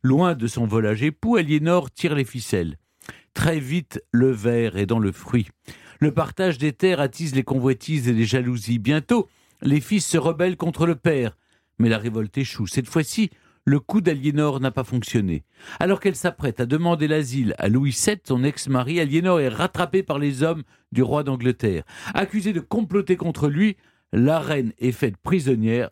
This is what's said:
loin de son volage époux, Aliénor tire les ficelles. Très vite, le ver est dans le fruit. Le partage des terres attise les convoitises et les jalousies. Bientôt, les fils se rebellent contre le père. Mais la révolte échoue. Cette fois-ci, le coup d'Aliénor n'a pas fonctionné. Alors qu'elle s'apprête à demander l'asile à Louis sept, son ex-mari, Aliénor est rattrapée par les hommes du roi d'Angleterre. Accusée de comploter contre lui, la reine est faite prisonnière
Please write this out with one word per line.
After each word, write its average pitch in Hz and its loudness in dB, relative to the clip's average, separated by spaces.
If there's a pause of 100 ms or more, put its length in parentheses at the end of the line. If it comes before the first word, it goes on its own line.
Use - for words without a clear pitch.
loin 160 4
de 120 -4
son 117 -2
volage 107 0
époux, 156 0
Aliénor 156 2
tire 156 -2
les 139 0
ficelles. 98 -4 (580)
Très 156 0
vite, 143 -6 (120)
le 127 4
ver 117 0
est 101 0
dans 113 0
le 101 0
fruit. - -2 (500)
Le 151 2
partage 165 -2
des 143 -2
terres 180 2
attise 139 -4
les 131 2
convoitises 131 0
et 123 2
les 113 4
jalousies. 120 -2
Bientôt, 151 0 (340)
les 139 2
fils 202 -2
se 170 0
rebellent 165 0
contre 170 -2
le 165 2
père. 135 -2 (440)
Mais 117 6
la 110 2
révolte 110 -4
échoue. 117 -4
Cette 123 -4
fois-ci, 170 0 (380)
le 143 4
coup 208 0
d'Aliénor 147 0
n'a 131 0
pas 123 -2
fonctionné. 104 -2 (380)
Alors 190 2
qu'elle 185 0
s'apprête - -4
à 120 0
demander 156 0
l'asile 135 0
à 98 0
Louis 131 4
sept, - -2
son 127 2
ex-mari, 135 0
Aliénor 165 2
est 135 2
rattrapée 175 -2
par 143 -4
les 143 0
hommes 160 -2 (300)
du 120 2
roi 139 0
d'Angleterre. 120 -2 (320)
Accusée 196 -2
de 170 -2
comploter 196 -2
contre 156 -2
lui, 185 0 (360)
la 139 4
reine 139 -2
est 123 0
faite 117 -2
prisonnière 123 0